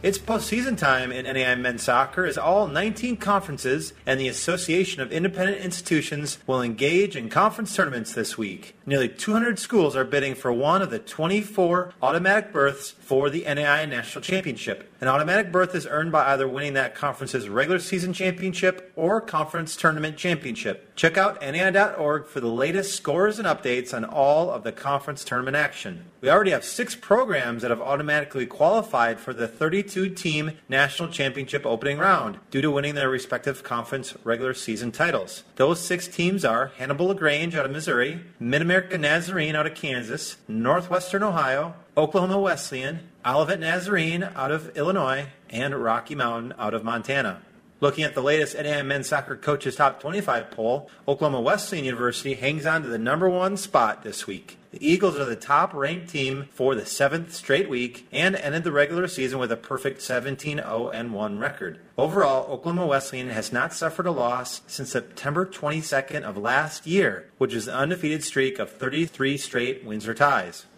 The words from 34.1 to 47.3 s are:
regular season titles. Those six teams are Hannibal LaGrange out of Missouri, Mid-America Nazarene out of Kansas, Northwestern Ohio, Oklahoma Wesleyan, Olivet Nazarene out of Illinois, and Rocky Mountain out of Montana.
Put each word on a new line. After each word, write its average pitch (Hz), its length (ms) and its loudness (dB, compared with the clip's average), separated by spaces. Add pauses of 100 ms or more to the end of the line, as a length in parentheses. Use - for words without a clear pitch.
regular 123 320 0
season 113 380 -4
titles. 143 500 -2 (140)
Those 165 240 4
six 180 260 -2
teams 180 380 0
are 123 340 2
Hannibal 143 280 0
LaGrange 165 500 2
out 139 100 0
of 135 60 -4
Missouri, 151 480 0 (180)
Mid-America 170 580 2
Nazarene 156 600 0
out 151 100 2
of 156 80 -4
Kansas, 127 600 -6 (100)
Northwestern 175 800 0
Ohio, 156 500 0 (220)
Oklahoma 185 420 2
Wesleyan, 156 600 -2 (260)
Olivet 156 340 2
Nazarene 175 600 0 (120)
out 135 160 -2
of 156 260 -4
Illinois, 143 500 0 (240)
and 139 240 -2
Rocky 117 400 0
Mountain 120 440 -2
out 107 140 -2
of 110 120 -4
Montana. 117 580 -2 (380)